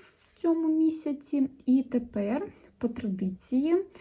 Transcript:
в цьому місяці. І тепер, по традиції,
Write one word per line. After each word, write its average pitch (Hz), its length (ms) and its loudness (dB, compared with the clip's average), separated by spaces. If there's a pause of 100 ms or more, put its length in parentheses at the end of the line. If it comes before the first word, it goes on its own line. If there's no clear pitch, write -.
(200)
в - 220 -16
цьому 330 260 2
місяці. 311 840 0 (160)
І 262 160 4
тепер, 240 720 -4 (260)
по 240 100 -2
традиції, 233 880 -2 (240)